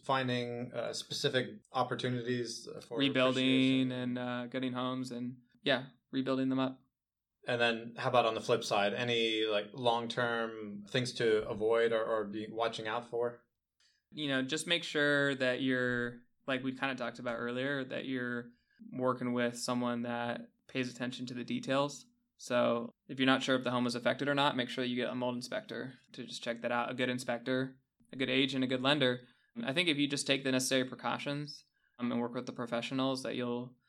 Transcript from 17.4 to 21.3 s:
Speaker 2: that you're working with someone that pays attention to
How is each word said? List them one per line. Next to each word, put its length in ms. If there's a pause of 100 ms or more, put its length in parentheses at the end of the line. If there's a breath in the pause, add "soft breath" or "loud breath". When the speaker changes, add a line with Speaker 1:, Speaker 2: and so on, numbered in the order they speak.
Speaker 2:
that 200
you're 440 (420 soft breath)
working 420
with 240
someone 460
that 460 (180)
pays 240
attention 360
to 60